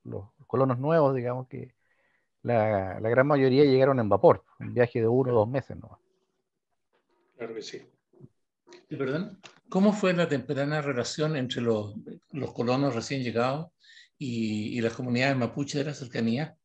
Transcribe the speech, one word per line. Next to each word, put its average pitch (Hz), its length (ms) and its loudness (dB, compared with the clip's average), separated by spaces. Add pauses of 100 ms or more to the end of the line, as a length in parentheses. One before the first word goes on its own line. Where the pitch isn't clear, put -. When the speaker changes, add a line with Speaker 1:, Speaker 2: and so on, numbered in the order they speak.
Speaker 1:
los 107 420 -14
colonos 127 320 2
nuevos, 147 340 4
digamos, 127 360 -4
que 127 260 -14 (680)
la, 107 580 2
la 110 80 -2
gran 127 180 4
mayoría 135 380 6
llegaron 135 340 4
en 110 80 0
vapor, 101 380 4 (140)
un 110 140 -10
viaje 120 280 0
de 110 80 2
uno 127 240 2
o - 20 0
dos 110 140 4
meses 131 260 -6
nomás. - 240 -20 (1400)
Speaker 2:
Claro 113 200 -12
que 107 60 -10
sí. - 240 -16 (1040)
Speaker 3:
Y 151 60 -10
perdón, 139 420 -6 (300)
¿cómo 202 240 4
fue 190 220 0
la 170 160 0
temprana 143 520 -2
relación 143 540 -4
entre 127 240 -4
los, 107 340 -2 (380)
los 131 220 -8
colonos 127 420 0
recién 131 260 -4
llegados 123 480 -2 (480)
y, 113 600 -4
y - 20 -2
las 113 140 0
comunidades 127 420 0
mapuche 131 440 -4
de 139 40 -2
la 147 100 -6
cercanía? 123 720 -4